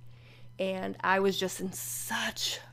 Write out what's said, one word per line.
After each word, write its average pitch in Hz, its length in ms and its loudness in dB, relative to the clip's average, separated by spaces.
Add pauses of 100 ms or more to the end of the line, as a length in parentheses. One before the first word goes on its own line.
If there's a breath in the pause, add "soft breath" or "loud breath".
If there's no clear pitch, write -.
(580 loud breath)
And 190 440 -2
I 185 180 6
was 196 180 6
just 185 220 0
in 185 120 -4
such - 880 -2 (120)